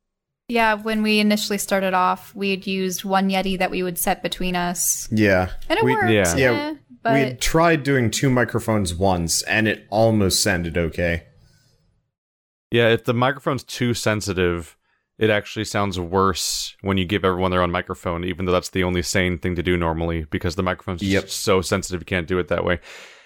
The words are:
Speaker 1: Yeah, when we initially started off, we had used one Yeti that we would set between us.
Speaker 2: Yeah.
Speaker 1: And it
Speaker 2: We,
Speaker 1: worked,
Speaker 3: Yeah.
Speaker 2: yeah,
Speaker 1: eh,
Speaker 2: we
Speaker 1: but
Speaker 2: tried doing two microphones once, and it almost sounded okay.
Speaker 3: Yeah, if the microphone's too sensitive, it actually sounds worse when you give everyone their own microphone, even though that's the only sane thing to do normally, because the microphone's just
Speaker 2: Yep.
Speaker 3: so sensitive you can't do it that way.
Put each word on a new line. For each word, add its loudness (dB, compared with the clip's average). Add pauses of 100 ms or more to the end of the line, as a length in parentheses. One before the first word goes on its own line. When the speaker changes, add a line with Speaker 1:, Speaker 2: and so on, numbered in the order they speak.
(480)
Speaker 1:
Yeah, 2
when -2
we 2
initially 2
started -2
off, 0
we -4
had -6
used -4
one 2
Yeti 0
that 0
we -2
would -4
set -2
between -4
us. -2
Speaker 2:
Yeah. 4 (180)
Speaker 1:
And 0
it 2
Speaker 2:
We, 4
Speaker 1:
worked, 0
Speaker 3:
Yeah. 4
Speaker 2:
yeah, 4
Speaker 1:
eh, -4
Speaker 2:
we -12 (240)
Speaker 1:
but 0
Speaker 2:
tried 4
doing 2
two 0
microphones 0
once, 0
and 0
it -4
almost 4
sounded 0
okay. -2 (1500)
Speaker 3:
Yeah, 4
if 2
the 0
microphone's -2
too -2
sensitive, -2 (420)
it 2
actually -2
sounds -2
worse -2
when 0
you 0
give -2
everyone 2
their 2
own 0
microphone, -6
even -6
though 0
that's 0
the 0
only 0
sane 0
thing -4
to -2
do 2
normally, -2
because -4
the -4
microphone's -4
just -2
Speaker 2:
Yep. 0
Speaker 3:
so 0
sensitive -4
you -16
can't -4
do 0
it -2
that 0
way. 0 (460)